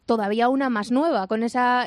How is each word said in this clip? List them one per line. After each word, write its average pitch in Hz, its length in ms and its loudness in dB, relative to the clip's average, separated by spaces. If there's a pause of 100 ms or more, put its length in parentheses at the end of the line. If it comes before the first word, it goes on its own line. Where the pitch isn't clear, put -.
todavía 220 440 0
una 269 200 0
más 214 220 -2
nueva, 254 380 0
con 226 160 -2
esa 247 420 0